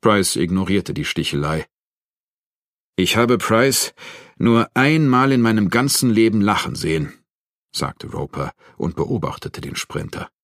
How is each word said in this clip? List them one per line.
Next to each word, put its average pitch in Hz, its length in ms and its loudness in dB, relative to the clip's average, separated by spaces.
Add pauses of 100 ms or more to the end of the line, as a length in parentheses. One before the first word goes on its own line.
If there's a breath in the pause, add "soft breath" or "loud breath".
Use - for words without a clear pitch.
Price 104 340 4
ignorierte 92 560 0
die 76 140 -6
Stichelei. 78 600 -4 (1300)
„Ich 92 200 0
habe 120 220 4
Price 120 560 0 (420 loud breath)
nur 117 380 2
einmal 135 580 2
in 127 80 4
meinem 110 300 2
ganzen 127 400 0
Leben 110 320 4
lachen 101 320 0
sehen“, 80 400 -4 (580)
sagte - 360 -8
Roper 71 440 -8 (240 soft breath)
und - 200 -4
beobachtete - 680 -6
den 69 140 -10
Sprinter. - 520 -10 (160)